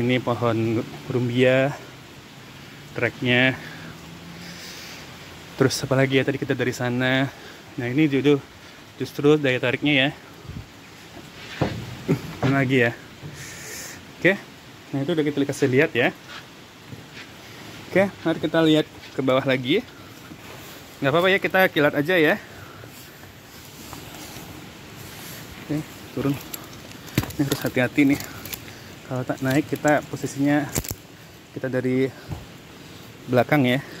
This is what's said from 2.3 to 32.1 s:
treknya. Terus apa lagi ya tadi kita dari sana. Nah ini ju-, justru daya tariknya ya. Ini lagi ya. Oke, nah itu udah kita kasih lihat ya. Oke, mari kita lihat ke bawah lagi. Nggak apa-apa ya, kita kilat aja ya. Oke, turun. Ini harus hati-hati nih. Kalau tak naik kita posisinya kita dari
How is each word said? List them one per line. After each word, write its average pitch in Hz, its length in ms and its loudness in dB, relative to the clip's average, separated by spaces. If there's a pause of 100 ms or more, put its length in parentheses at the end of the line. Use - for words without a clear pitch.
treknya. 123 560 4 (2000)
Terus 131 320 4
apa 131 80 2
lagi 131 240 6
ya 131 80 2
tadi 135 160 0
kita 131 160 0
dari 123 160 0
sana. 127 560 2 (480)
Nah 123 80 -2
ini 143 240 4
ju-, 135 320 4 (560)
justru 143 400 4
daya 127 240 0
tariknya 135 320 2
ya. 131 140 6 (2250)
Ini 131 80 4
lagi 135 280 4 (120)
ya. - 20 -4 (1300)
Oke, 190 220 4 (480)
nah 139 160 -2
itu 156 80 0
udah 156 80 2
kita 147 240 0
kasih 139 240 2
lihat 139 240 4
ya. 123 160 4 (1800)
Oke, 190 160 4 (160)
mari 165 160 0
kita 165 240 0
lihat 156 240 4 (240)
ke - 80 -6
bawah 131 240 4
lagi. 135 400 2 (1120)
Nggak 135 160 0
apa-apa 175 160 4
ya, 190 100 4
kita 190 300 4
kilat 147 240 4
aja 147 240 2
ya. 170 240 6 (3250)
Oke, 147 160 -4 (400)
turun. 139 160 0 (1040)
Ini 151 80 4
harus 139 240 -2
hati-hati 135 480 4
nih. - 40 -4 (920)
Kalau 127 160 -2
tak - 160 -4
naik 131 240 2
kita 147 400 2
posisinya 139 640 0 (800)
kita 131 160 -4
dari 127 400 2 (1200)